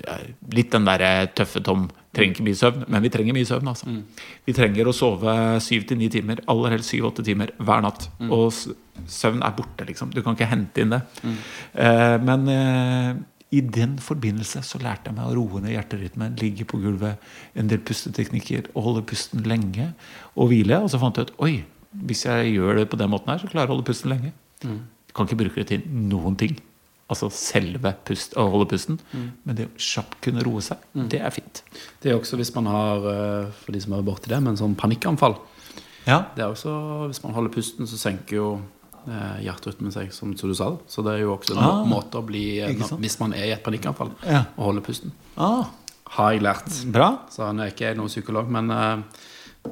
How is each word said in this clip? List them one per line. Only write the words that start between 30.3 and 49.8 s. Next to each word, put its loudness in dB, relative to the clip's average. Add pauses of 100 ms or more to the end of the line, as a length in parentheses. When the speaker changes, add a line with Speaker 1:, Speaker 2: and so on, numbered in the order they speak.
Speaker 1:
roe -2
seg, -6 (180)
Speaker 2:
Mm. -2
Speaker 1:
det 0
er -2
fint. -12 (400)
Speaker 2:
Det 0
er 4
også -2
hvis -4
man 0
har, 0
eh, -2
for -12
de -4
som -4
er -2
borti -4
det, 2
men 2
sånn 0
panikkanfall. 2 (720)
Speaker 1:
Ja. 6 (120)
Speaker 2:
Det -6
er 0
også, -6
hvis -10
man -8
holder 0
pusten, -6
så -10
senker -4
jo, -2 (400)
eh, -8
hjerterytmen -8
seg, -8
som, -8
som -4
du 0
sa. -2 (160)
Så -6
det 0
er 0
jo 0
også -4
en 0
Speaker 1:
Ah, 6
Speaker 2:
må-, 4
måte -6
å -6
bli, -4
eh, -2
Speaker 1:
ikke -2
Speaker 2:
når, -2
Speaker 1:
sant? -6
Speaker 2:
hvis -4
man 0
er -4
i 0
et -4
panikanfall, -4 (120)
Speaker 1:
Ja. 4 (120)
Speaker 2:
å -4
holde 2
pusten. -10 (260)
Speaker 1:
Ah. 2 (400)
Speaker 2:
Har 2
jeg 2
lært. 0 (220)
Speaker 1:
Bra. 6 (100)
Speaker 2:
Så -8 (100)
nå -2
er -6
ikke -2
jeg -2
noen -4
psykolog, -4
men, 0
eh, 0 (680)